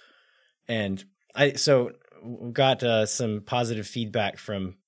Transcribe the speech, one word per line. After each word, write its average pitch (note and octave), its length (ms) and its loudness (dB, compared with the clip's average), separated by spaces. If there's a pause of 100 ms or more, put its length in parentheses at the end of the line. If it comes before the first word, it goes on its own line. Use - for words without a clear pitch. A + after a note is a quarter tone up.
(680)
And G2+ 340 -2 (320)
I, C#3 180 4
so C3 380 4 (320)
we A#2 300 -12
got, C3 280 2
uh, A2+ 240 2
some G#2+ 360 -2
positive A#2 460 -4
feedback G#2+ 500 -4
from F#2+ 400 -6 (100)